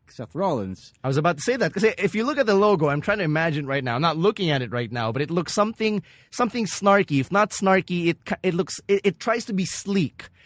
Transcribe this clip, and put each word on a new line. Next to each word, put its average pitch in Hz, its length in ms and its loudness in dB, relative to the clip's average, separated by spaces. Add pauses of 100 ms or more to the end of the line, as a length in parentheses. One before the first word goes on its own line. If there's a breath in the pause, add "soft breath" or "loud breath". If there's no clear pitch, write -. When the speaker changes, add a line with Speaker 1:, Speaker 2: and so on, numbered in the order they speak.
Speaker 1:
Seth - 260 -16
Rollins. 131 600 -4 (100)
Speaker 2:
I 131 40 -2
was 139 100 0
about 170 180 2
to 147 60 -10
say 254 140 0
that, 208 160 0
'cause 202 120 0
if 202 300 0
you 220 100 0
look 294 140 0
at 254 80 2
the 208 80 4
logo, 196 340 4
I'm 143 140 0
trying 208 160 0
to 190 60 -2
imagine 151 420 0
right 135 180 -2
now. 120 100 -2
I'm 123 60 -2
not 160 160 0
looking 185 340 0
at 139 120 0
it 113 100 -6
right 120 180 -4
now, 113 220 -4
but 123 80 -4
it 147 100 -4
looks 170 220 -2
something, 214 500 0 (280 soft breath)
something 240 340 -2
snarky. 190 560 2
If 127 100 -4
not 202 200 2
snarky, 180 560 0
it 165 180 0
ki-, 180 180 -4
it 180 120 0
looks, 170 340 -4
it, 196 160 2
it 196 160 0
tries 233 240 -2
to 233 80 -8
be 190 140 0
sleek. - 640 -2 (160 soft breath)